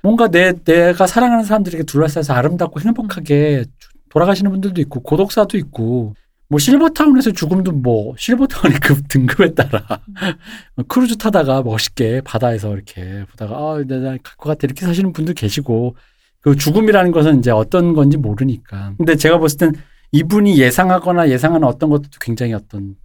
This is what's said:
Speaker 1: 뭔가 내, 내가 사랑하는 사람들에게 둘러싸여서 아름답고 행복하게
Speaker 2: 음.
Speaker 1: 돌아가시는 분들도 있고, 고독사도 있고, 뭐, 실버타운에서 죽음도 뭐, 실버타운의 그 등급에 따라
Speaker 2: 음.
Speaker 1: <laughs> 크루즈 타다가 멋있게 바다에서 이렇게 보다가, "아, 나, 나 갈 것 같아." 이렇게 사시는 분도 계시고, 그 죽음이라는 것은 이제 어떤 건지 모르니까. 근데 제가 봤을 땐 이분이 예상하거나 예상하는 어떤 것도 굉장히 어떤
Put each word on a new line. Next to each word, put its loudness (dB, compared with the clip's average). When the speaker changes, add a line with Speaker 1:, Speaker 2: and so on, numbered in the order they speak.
Speaker 1:
뭔가 2
내, 4
내가 4
사랑하는 2
사람들에게 -2
둘러싸여서 -2
아름답고 -2
행복하게 0
Speaker 2:
음. -20
Speaker 1:
돌아가시는 2
분들도 -4
있고, -6
고독사도 0
있고, -4
뭐, 0
실버타운에서 4
죽음도 -2
뭐, -2
실버타운의 0
그 0
등급에 0
따라 -2
Speaker 2:
음. -6
Speaker 1:
<laughs> -8
크루즈 -4
타다가 0
멋있게 -2
바다에서 -4
이렇게 -12
보다가, -12
"아, -6
나, -6
나 -4
갈 -8
것 -10
같아." -4
이렇게 -4
사시는 0
분도 -6
계시고, -4
그 2
죽음이라는 2
것은 4
이제 0
어떤 2
건지 4
모르니까. -6
근데 2
제가 0
봤을 0
땐 2
이분이 4
예상하거나 2
예상하는 2
어떤 -2
것도 0
굉장히 -6
어떤 -10